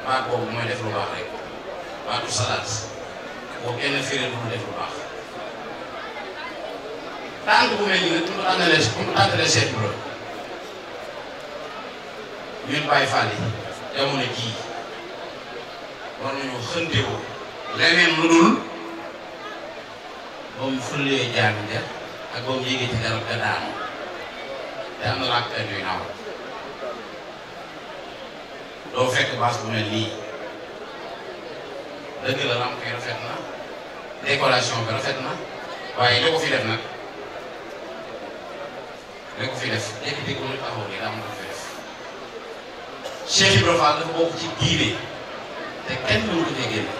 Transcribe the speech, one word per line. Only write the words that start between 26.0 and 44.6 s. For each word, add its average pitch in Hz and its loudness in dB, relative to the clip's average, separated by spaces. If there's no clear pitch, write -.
Doo 123 4
fekk - 2
baas 117 4
bu 110 -2
mel 110 2
nii. 107 2
Dëgg 165 0
la, 123 2
lamp 120 0
yi 113 -4
rafet 117 -4
na, - -4
décoration 135 4
bi - 2
rafet - 0
na, - -2
waaye 123 6
li 160 6
ko 160 4
fi 156 2
def 127 4
nag, 110 0
li - -2
ko - -2
fi - -2
def, 110 0
jékki-jékki - -2
mu 131 -2
taxaw 107 -4
nii, - -6
daa 107 -2
am 110 -4
lu 107 -6
ko 104 -6
fi - -8
def. 98 -6
Cheikh 196 8
Ibra 170 8
Fall 156 8
dafa 165 0
bokk 165 4
ci - -2
diine, - 4